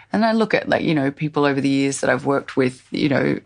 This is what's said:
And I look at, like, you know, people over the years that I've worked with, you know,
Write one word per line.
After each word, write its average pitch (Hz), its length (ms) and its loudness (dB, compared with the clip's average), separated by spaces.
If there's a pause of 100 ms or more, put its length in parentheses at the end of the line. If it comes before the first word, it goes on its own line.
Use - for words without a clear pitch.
(120)
And 202 100 0
I 226 100 2
look 220 200 2
at, - 160 0
like, - 140 0
you - 120 0
know, 139 160 0
people 147 360 -2
over 135 160 0
the 139 80 0
years 139 300 0
that 135 100 0
I've 131 160 -2
worked 139 320 -2
with, 131 320 0
you - 180 0
know, 139 380 0